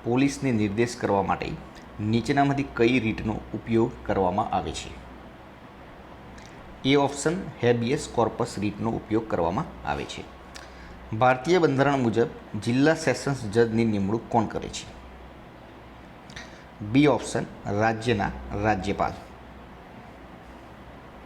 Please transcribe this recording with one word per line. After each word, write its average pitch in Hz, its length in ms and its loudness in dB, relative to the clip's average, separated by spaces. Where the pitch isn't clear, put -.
પોલીસને 135 480 2
નિર્દેશ 107 440 2
કરવા 101 280 2
માટે - 280 -2
નીચેનામાંથી 135 680 2
કઈ 123 240 6
રીતનો 107 340 0
ઉપયોગ 113 380 2
કરવામાં 98 440 0
આવે 82 220 -2
છે? - 180 -10
એ 139 60 8
ઓપ્શન, 143 460 2
habeas 120 800 0
corpus 113 400 0
રીતનો 104 300 -2
ઉપયોગ 107 380 -2
કરવામાં 90 600 -2
આવે 71 180 -2
છે. - 300 -12
ભારતીય 131 420 4
બંધારણ 139 380 6
મુજબ 117 300 4
જિલ્લા 135 320 4
સેશન્સ 131 480 -2
જજની 113 420 4
નિમણૂક 104 440 0
કોણ 113 160 2
કરે - 240 -6
છે? - 160 -10
બી 123 260 4
ઓપ્શન, - 360 2
રાજ્યના 110 680 2
રાજ્યપાલ. 95 480 0